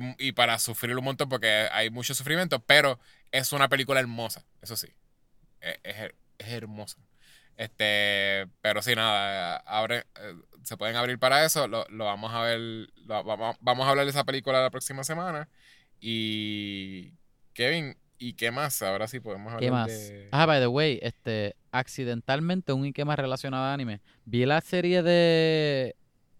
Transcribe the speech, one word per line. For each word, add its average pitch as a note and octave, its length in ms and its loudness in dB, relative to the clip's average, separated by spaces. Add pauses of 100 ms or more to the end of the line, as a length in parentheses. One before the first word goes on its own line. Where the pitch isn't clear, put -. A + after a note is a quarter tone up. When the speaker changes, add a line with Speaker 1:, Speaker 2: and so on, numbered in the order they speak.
(180)
Speaker 1:
y C3 140 -4
para A#2 260 2
sufrir A#2+ 400 -4
un B2+ 60 -4
montón, C3+ 260 -2
porque A2 420 2
hay A2 200 0
mucho B2 240 -6
sufrimiento, D3 440 0
pero C#3+ 400 6 (320)
es C3 220 0
una C#3 160 4
película C3+ 300 2
hermosa, A#2 440 -4 (200)
eso A2+ 120 -10
sí. - 120 -8 (720)
Eh, E2+ 220 -8
es G2+ 120 -10
her-, G#2+ 200 -12 (240)
es G#2+ 80 -14
hermosa. G#2+ 500 -12 (580)
Este, G2+ 920 2 (140)
pero G#2 200 2
sí, A#2+ 140 2
nada, G2+ 600 0
abre, A2+ 480 -2 (100)
eh, G2 200 -16 (280)
se A2+ 120 -10
pueden A2 200 -4
abrir B2 240 -2
para C#3 260 6
eso. D#3 220 2
Lo, A2 220 -4
lo A2 160 -6
vamos G#2 280 -4
a A#2 80 -2
ver, A#2 180 0
lo, A2+ 640 -8
va-, G#2+ 120 -2
va-, A2+ 240 -4
vamos B2 260 2
a C#3 60 6
hablar C#3 140 4
de C#3 60 -2
esa C#3 120 0
película C3 400 0
la B2+ 80 2
próxima C3+ 320 -8
semana. D#3+ 460 -6 (500)
Y, G#2 1120 -4 (400)
Kevin, C#3 420 -2 (260)
¿Y A#2+ 120 -8
qué A2+ 180 -2
más? C#3 300 -4
Ahora G2 260 -2
sí B2+ 140 -8
podemos G#2+ 360 -10
Speaker 2:
¿Qué B2 100 0
Speaker 1:
hablar B2 200 2
Speaker 2:
más? A2+ 40 -4
Speaker 1:
de G#2 400 -12
Speaker 2:
Ah, D3+ 140 4
by D3+ 140 4
the B2 80 4
way, C#3 340 2
este, A2 540 -4 (160)
accidentalmente, C3+ 1040 -2
un C3+ 120 0
y C#3 80 -4
qué C#3+ 120 -4
más D3 120 0
relacionado C3 460 -2
a C3+ 100 -2
anime. A#2+ 280 -6 (240)
Vi A#2+ 200 2
la D3 160 4
serie F3+ 400 2
de, D#3+ 920 4 (440)